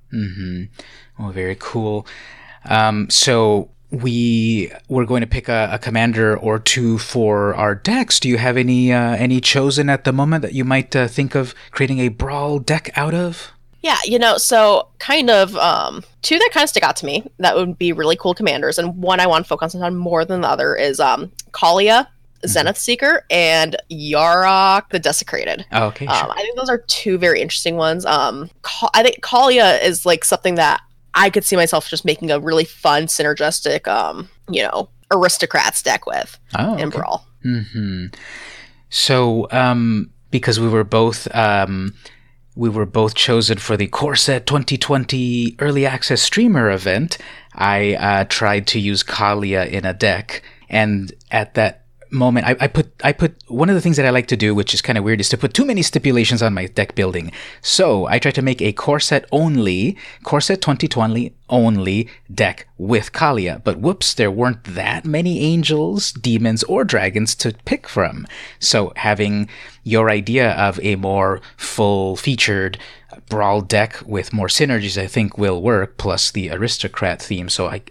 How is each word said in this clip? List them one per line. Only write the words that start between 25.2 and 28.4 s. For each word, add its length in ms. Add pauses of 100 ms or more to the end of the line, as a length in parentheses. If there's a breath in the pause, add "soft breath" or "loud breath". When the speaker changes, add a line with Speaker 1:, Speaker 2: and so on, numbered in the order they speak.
Speaker 1:
Oh, 160
okay, 180
Speaker 2:
Um, 100
Speaker 1:
sure. 160
Speaker 2:
I 80
think 160
those 140
are 160
two 320
very 240
interesting 340
ones. 300
Um, 420 (140)